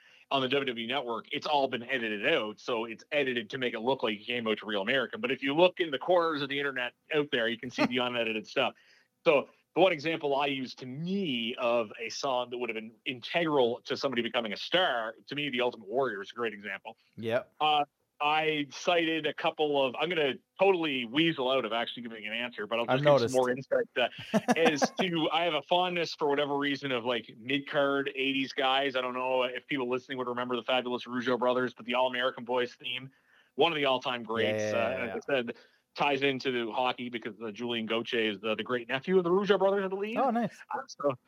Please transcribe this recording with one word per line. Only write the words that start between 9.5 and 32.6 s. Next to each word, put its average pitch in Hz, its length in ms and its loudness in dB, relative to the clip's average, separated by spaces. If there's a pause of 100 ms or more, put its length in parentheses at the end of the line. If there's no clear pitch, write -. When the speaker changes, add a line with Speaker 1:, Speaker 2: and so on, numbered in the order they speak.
Speaker 1:
the 151 60 4
one 185 120 6
example 147 420 -2
I 143 120 2
use 135 280 -4
to - 100 -14
me 135 720 -4
of 120 420 0
a 113 100 -8
song 123 400 -2
that 123 80 -8
would 123 120 -4
have 110 60 -6
been 113 180 -8 (120)
integral 135 800 2
to 131 100 -2
somebody 120 260 0
becoming 113 320 -2
a 92 40 -6
star, 131 580 0 (120)
to 139 80 -8
me, 143 140 -4
The 123 120 -2
Ultimate 113 260 -2
Warrior 113 340 0
is 98 100 -12
a - 40 -20
great 117 180 -2
example. 101 440 -12 (200)
Speaker 2:
Yep. 113 420 -2
Speaker 1:
Uh, 151 260 2 (360)
I 151 500 2
cited 165 540 0
a 143 80 -2
couple 147 500 0
of, 123 160 0
I'm 160 100 0
gonna 151 240 2 (260)
totally 160 460 4
weasel 139 440 2
out 131 160 2
of 107 80 -2
actually 117 300 -4
giving 113 240 -12
an 107 60 -6
answer, 117 340 -6
but 113 120 -2
I'll 117 80 0
Speaker 2:
I've 131 140 2
Speaker 1:
just 147 40 -2
give 147 140 8
some 117 120 2
Speaker 2:
noticed. - 0 -
Speaker 1:
more 127 180 4
insight, 127 380 -2 (120)
uh, 117 100 2 (240)
Speaker 2:
<laughs> 226 220 2
Speaker 1:
as 160 440 4
to, 170 320 0
I 165 140 2
have 165 100 2
a 139 80 -2
fondness 180 500 0
for 151 160 0
whatever 143 280 2
reason 139 340 -2
of, 120 120 0
like, 120 360 -2
mid-card 139 760 0
eighties 135 380 -2
guys. 135 420 2
I 131 60 2
don't 123 140 -4
know 127 280 2
if 123 240 -4
people 131 220 -2
listening 127 300 -4
would 123 80 -2
remember 123 280 -2
the 117 80 -4
fabulous 123 420 -2
Rougeau 123 340 0
brothers, 123 340 2
but 113 120 -18
the 120 100 -2
All-American 127 500 0
Boys 123 300 -2